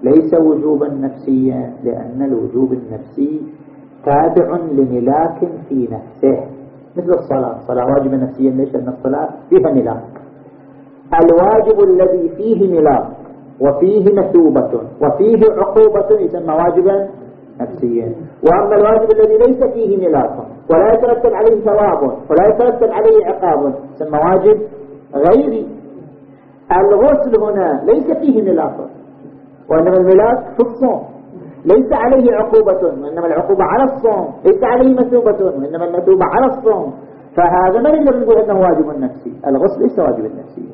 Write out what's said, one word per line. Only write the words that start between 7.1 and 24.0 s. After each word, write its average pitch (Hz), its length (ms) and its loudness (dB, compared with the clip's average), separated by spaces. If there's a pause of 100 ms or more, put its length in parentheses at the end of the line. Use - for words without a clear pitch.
الصلاة 123 300 -6
واجبة 135 320 0
نفسيا، 131 340 -2
ليش؟ 131 220 -4
لأن 127 140 -6
الصلاة 135 420 -6 (200)
فيها 165 220 2
ملاك. 113 500 -6 (1000)
الواجب 196 680 4
الذي 180 400 2
فيه 190 500 -2
ملاك 139 280 0 (540)
وفيه 185 520 2
مثوبة 143 680 2 (200)
وفيه 175 380 2 (120)
عقوبة 214 680 2
يسمى 165 340 -4
واجبا 185 540 0 (540)
نفسيا، 117 520 -6 (300)
وأما 202 320 2
الواجب 220 360 2
الذي 214 260 4
ليس 247 260 2 (100)
فيه 196 340 -2
ملاك 139 320 -2 (300)
ولا 185 240 4
يترتب 233 400 2
عليه 214 280 2
ثواب 202 420 0
ولا 156 460 0
يترتب 226 420 0
عليه 214 340 4
عقاب 151 480 -2 (200)
يسمى 151 260 -4